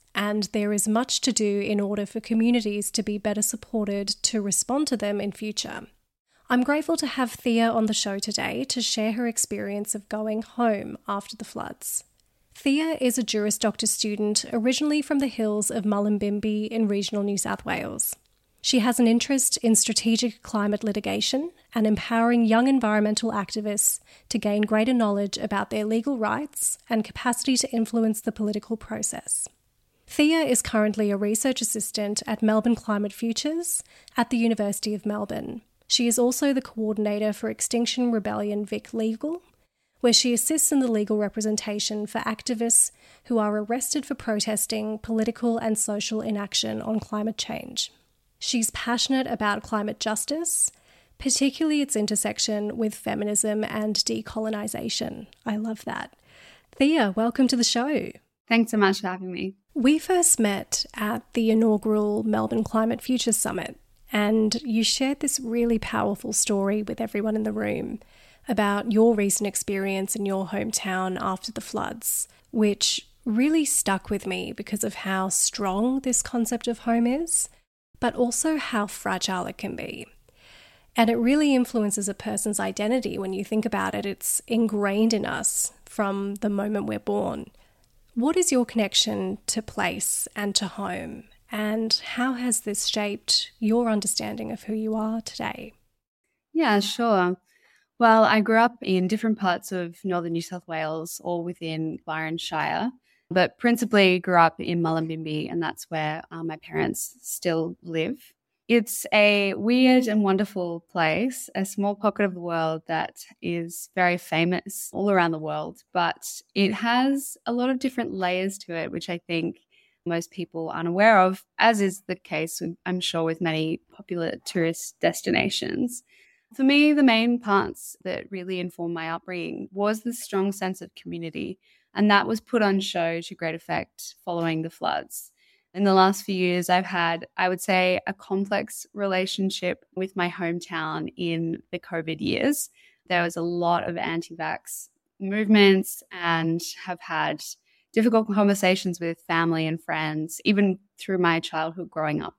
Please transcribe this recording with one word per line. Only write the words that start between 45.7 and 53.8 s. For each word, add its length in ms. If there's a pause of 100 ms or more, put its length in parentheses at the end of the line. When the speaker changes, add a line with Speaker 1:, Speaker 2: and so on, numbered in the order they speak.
Speaker 1:
social 440
inaction 600
on 180
climate 380
change. 540 (480)
She's 320
passionate 560
about 360
climate 360
justice, 720 (460)
particularly 640
its 160
intersection 800
with 180
feminism 720
and 300